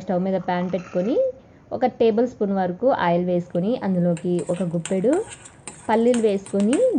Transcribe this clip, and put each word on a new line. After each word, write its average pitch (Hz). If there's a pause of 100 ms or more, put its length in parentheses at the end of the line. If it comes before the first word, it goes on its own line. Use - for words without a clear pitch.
స్టవ్ 180
మీద 190 (100)
ప్యాన్ 180
పెట్టుకొని, 185 (600)
ఒక 247 (100)
టేబుల్ 233
స్పూన్ 196
వరకు 180 (200)
ఆయిల్ 175
వేసుకొని, 175 (160)
అందులోకి 175 (200)
ఒక 180 (120)
గుప్పెడు 190 (800)
పల్లీలు 226
వేసుకొని 202 (200)